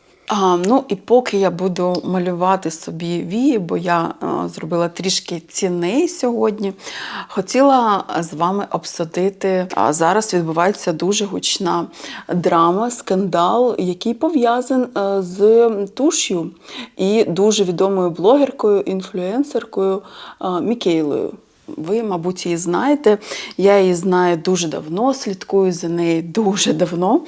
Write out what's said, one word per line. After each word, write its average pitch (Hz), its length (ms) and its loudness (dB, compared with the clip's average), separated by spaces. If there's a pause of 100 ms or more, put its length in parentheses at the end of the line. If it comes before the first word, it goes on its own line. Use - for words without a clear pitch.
(260)
А, 190 300 2
ну 220 320 2
і 196 80 -2
поки 240 420 2
я 190 120 2
буду 180 540 -2
малювати 180 680 0
собі 170 520 -6
вії, 226 360 0
бо 175 180 -4
я, 170 440 -2
а, 170 280 -4
зробила 170 400 -2
трішки 175 520 -4
тіней 185 680 -2
сьогодні, 220 640 -2 (560)
хотіла 233 760 2 (160)
з 170 140 -8
вами 190 360 -2
обсудити. 180 1040 -2
А, 113 180 4
зараз 185 420 2
відбувається 170 580 0
дуже 196 320 0
гучна 180 640 -2 (480)
драма, 180 560 2
скандал, 196 880 0
який 180 360 -2
пов'язан, 247 680 0 (140)
е, 196 260 0
з 214 480 4 (240)
туш'ю 202 560 0 (460)
і 202 280 2
дуже 202 400 2
відомою 185 460 0
блогеркою, 214 720 2
інфлюенсеркою, 190 1200 -4 (360)
а, 180 220 -2
Мікейлою. 160 720 0 (340)
Ви, 202 360 -4
мабуть, 185 440 -4
її 170 100 -2
знаєте. 208 600 2 (380)
Я 196 240 6
її 185 140 4
знаю 180 420 2
дуже 175 320 -2
давно, 180 460 -2
слідкую 190 580 0
за 170 160 -6
нею 170 340 0
дуже 190 500 0
давно. 175 560 2